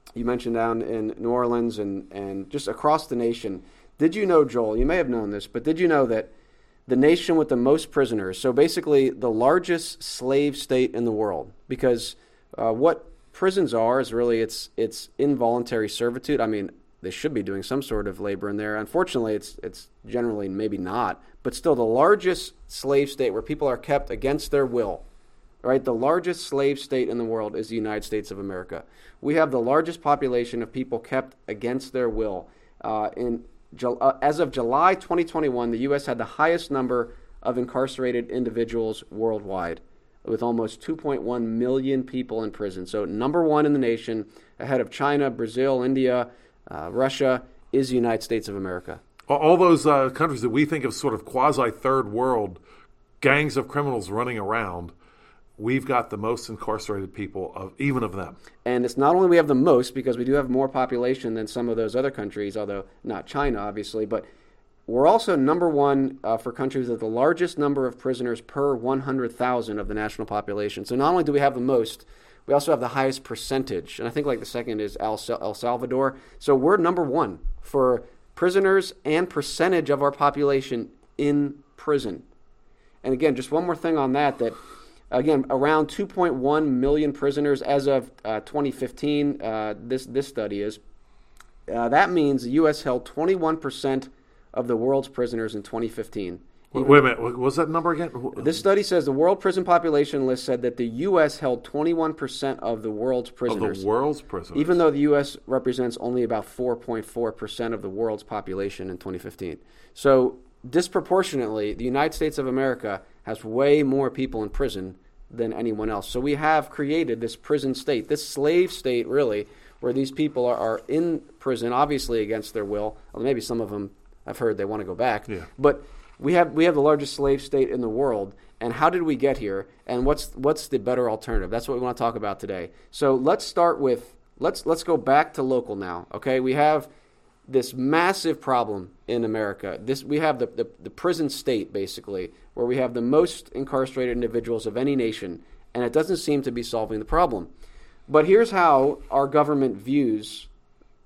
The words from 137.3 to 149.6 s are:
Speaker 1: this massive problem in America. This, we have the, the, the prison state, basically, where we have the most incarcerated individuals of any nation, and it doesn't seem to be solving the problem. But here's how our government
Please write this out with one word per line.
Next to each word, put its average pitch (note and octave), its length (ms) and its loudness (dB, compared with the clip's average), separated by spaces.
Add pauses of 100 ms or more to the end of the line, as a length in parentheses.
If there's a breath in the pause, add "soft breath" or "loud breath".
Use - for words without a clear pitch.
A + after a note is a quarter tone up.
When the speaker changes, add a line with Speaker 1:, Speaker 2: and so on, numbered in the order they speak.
Speaker 1:
this B2+ 260 0
massive D#3+ 640 2
problem A2 520 -2 (160)
in A#2 180 0
America. G#2 560 -4
This, C3 220 -4
we D3 160 -2
have D3+ 200 0
the, A#2+ 60 0
the, - 220 -4 (160)
the F2+ 60 -16
prison E3 400 -2
state, A#2+ 440 -4
basically, F#2+ 580 -8 (220 soft breath)
where A#2+ 120 -2
we B2 120 0
have B2+ 160 -2
the A#2+ 80 -2
most D3 480 2
incarcerated C3 640 -2
individuals A#2 500 -2
of G#2+ 120 -4
any C#3 180 0
nation, G#2+ 460 -4 (320 soft breath)
and B2 100 -2
it A#2+ 80 -2
doesn't D#3 260 2
seem D3 260 0
to C#3 80 -4
be A#2 120 -6
solving A2 360 -4
the G#2+ 60 -8
problem. C#3 440 0 (580 soft breath)
But D3+ 180 6
here's A3 260 8
how D3+ 480 6 (100)
our C#3 180 4
government C#3 500 4